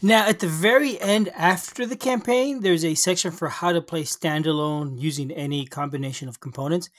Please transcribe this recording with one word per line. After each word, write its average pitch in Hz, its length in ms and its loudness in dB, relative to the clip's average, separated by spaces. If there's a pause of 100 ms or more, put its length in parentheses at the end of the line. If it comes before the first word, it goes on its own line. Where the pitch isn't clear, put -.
Now, 214 260 6
at 214 120 2
the 190 80 -2
very 220 520 2
end, 202 300 2
after 175 560 0
the 240 100 -6
campaign, 254 640 0
there's 175 240 4
a 160 80 0
section 180 380 0
for 165 180 -6
how 175 220 -2
to 170 100 2
play 165 220 -6
standalone 151 960 -2
using 143 320 -4
any 143 340 -4
combination 139 640 -6
of 120 120 -14
components, 143 600 -4